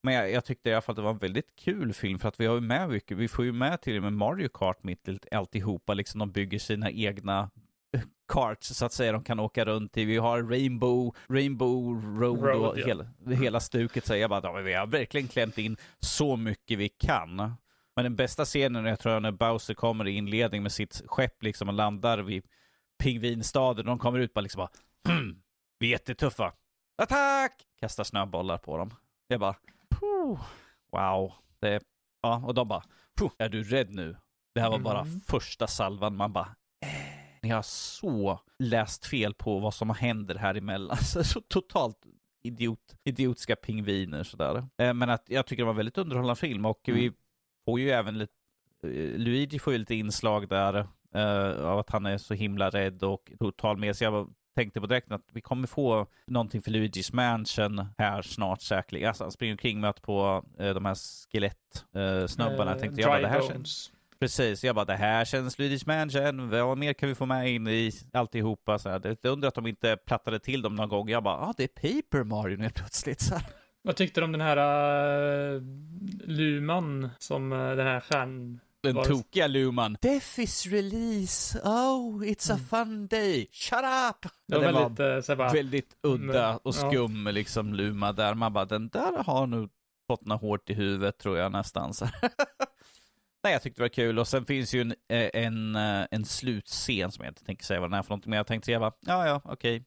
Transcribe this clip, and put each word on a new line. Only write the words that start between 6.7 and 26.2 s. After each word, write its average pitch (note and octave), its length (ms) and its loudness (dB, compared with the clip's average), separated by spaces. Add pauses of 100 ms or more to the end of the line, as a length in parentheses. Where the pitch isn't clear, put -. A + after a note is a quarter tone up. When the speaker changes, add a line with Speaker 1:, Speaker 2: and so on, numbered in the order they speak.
Speaker 1:
egna, G2 600 -2 (460)
eh, A#2 40 2 (320)
karts A#2 360 0
så B2 180 -2
att A#2 60 -2
säga, A#2 200 2
de A2 120 -2
kan A2+ 160 -2
åka A2 240 0
runt A2 320 -2
i. A2 80 2
Vi A2 120 2
har A#2 260 2
Rainbow, B2 760 2 (120)
Rainbow B2+ 760 2 (180)
Road A#2+ 220 2
Speaker 2:
Road, C3 280 4
Speaker 1:
och - 80 -4
Speaker 2:
ja. - 80 0
Speaker 1:
hela, G2 200 0 (360)
hela A#2 180 2
stuket, A#2 460 0
så A2 100 2
jag G#2+ 140 2
bara, G2+ 140 2
"Ja, F2 80 -4
men F#2+ 120 -4
vi F#2 100 0
har F#2+ 120 0
verkligen C3 420 -2
klämt A#2 300 0
in A2 180 -2 (240)
så C#3+ 360 0
mycket A2 420 -4
vi G#2 100 0
kan." F2+ 480 -2 (600)
Men B2 80 0
den A#2+ 120 -2
bästa B2+ 280 0
scenen, B2 400 0
jag A2 140 2
tror, A2+ 220 2
när G#2+ 120 0
Bowser A2+ 420 0
kommer A2 340 0
i - 20 0
inledning G#2 520 0
med G2+ 100 -2
sitt - 340 -6
skepp - 360 -2
liksom G#2 260 -4
och G2+ 60 -2
landar G#2 440 0
vid G2 260 -6 (580)
pingvinstaden, A#2 840 0
de A#2+ 120 0
kommer B2 200 0
ut B2 160 0
bara G#2+ 60 0
liksom F#2+ 180 -8
bara, F2+ 120 -6 (440)
"Hmm, G#2 220 -4 (420)
vi A#2 80 0
är A#2+ 40 2
jättetuffa. A#2 640 -2 (500)